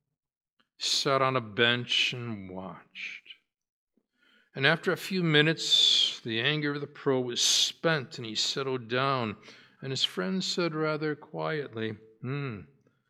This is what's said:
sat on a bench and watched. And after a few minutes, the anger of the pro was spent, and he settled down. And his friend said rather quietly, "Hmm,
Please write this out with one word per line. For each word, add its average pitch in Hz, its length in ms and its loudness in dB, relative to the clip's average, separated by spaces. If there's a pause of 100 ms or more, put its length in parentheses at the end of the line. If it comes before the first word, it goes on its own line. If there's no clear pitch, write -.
(800)
sat - 420 2
on 131 140 2
a 127 60 2
bench 120 720 2
and 113 360 -8
watched. - 840 -14 (1200)
And 135 100 -2
after 160 260 4
a 151 60 0
few 190 240 -4
minutes, - 1000 4
the 113 200 -2
anger 147 320 0
of 147 80 -6
the 143 60 -8
pro 139 320 0
was 120 200 -4
spent, - 800 0
and 123 80 -10
he 110 80 -8
settled 131 540 -2
down. 127 500 0 (440)
And 135 100 -6
his 131 120 -2
friend 190 400 -2
said 170 300 -2
rather 156 420 -2
quietly, 131 800 -6 (240)
"Hmm, 127 400 -6 (480)